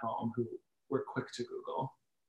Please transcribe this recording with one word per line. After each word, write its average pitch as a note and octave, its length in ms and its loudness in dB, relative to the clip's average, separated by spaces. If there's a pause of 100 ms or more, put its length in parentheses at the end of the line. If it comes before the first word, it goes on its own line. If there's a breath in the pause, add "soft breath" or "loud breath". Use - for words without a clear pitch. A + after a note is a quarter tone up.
home A2+ 340 2
who A#2+ 120 4 (420)
were C3+ 180 4
quick - 260 -2
to A#2+ 100 -2
Google. - 520 -2 (340)